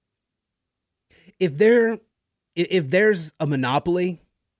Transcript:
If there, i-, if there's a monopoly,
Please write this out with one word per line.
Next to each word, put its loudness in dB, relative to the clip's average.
If -2
there, 4
i-, -8
if -2
there's 0
a -4
monopoly, -2